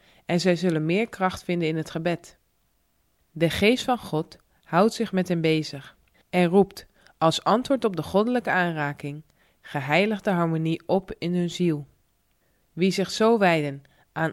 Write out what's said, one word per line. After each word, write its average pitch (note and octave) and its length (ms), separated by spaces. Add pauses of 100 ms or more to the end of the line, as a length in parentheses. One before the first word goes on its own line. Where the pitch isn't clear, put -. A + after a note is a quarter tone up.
(240)
en E3+ 160
zij F3+ 160
zullen D#3+ 300
meer G3+ 220
kracht - 360
vinden F3 240
in D#3+ 80
het D#3+ 140
gebed. E3 480 (920)
De D#3+ 200
geest A3+ 340
van B3 140
God - 380 (280)
houdt G3 300
zich A3 180
met F#3 160
hen E3+ 120
bezig D#3 560 (340)
en F3+ 160
roept, F#3 400 (320)
als - 260
antwoord B3 400
op G3 120
de D#3 60
goddelijke A#3 480
aanraking, D3+ 720 (380)
geheiligde F3+ 720
harmonie E3 560
op - 320
in E3+ 160
hun F3 160
ziel. D#3+ 360 (840)
Wie F#3 180
zich F#3 200
zo A3+ 280
wijden D3+ 440 (340)
aan D#3 160